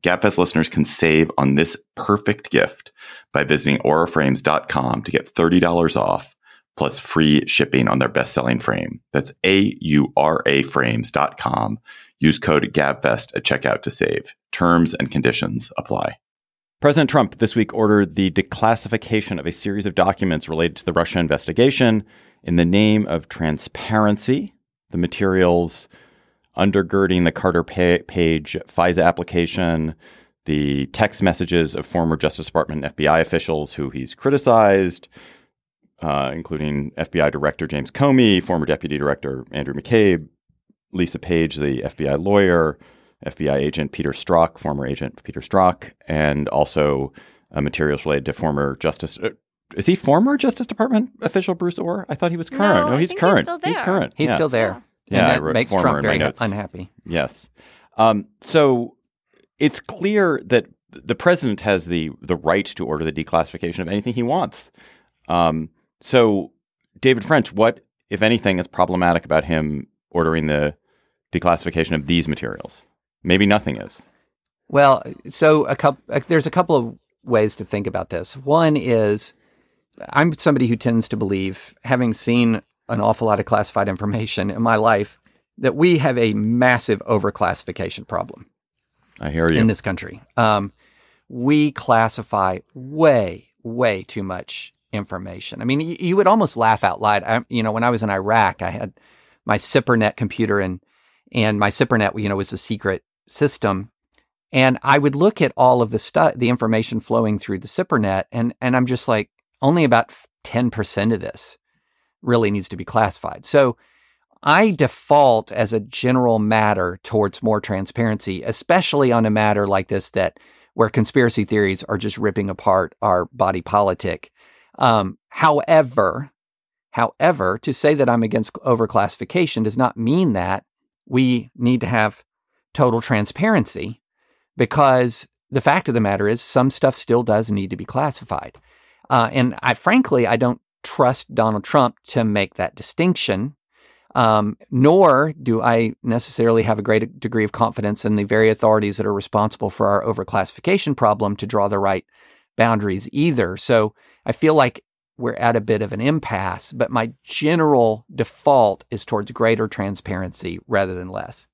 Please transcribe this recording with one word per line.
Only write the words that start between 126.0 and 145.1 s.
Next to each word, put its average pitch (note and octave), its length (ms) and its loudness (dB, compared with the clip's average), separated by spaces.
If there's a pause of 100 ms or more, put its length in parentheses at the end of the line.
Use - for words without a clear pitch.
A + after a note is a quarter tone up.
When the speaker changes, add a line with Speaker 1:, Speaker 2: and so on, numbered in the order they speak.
Speaker 3:
however, A#2 680 0
to C#3 140 -6
say D3+ 200 2
that C#3 160 2
I'm A#2 140 2
against A2+ 300 -2
overclassification A2+ 1120 -2
does G#2+ 120 -4
not B2+ 200 0
mean C#3 340 0
that F#2+ 320 -2 (420)
we B2+ 520 0
need A#2+ 240 0
to A2+ 60 -4
have G#2+ 360 0 (500)
total A#2 280 2
transparency, A#2 1000 -2 (540)
because B2+ 720 2 (240)
the C3+ 100 -2
fact D#3 280 2
of B2 40 -2
the A#2 60 2
matter G2+ 280 0
is A#2 140 0
some C3 280 2
stuff - 280 0
still A#2+ 260 0
does A2+ 280 0
need G2 180 -4
to F#2+ 60 -6
be G2+ 100 -12
classified. - 680 -6 (540)
Uh, A#2+ 240 2
and B2+ 280 0
I, B2 120 0
frankly, D#3 520 2
I A2+ 120 0
don't B2 240 0 (200)
trust - 520 0
Donald A2 300 0
Trump B2+ 340 2 (100)
to A#2+ 180 -2
make G2+ 300 -2
that - 200 -6
distinction, D3 800 -2 (600)
um, A2 420 2 (120)
nor D3+ 720 4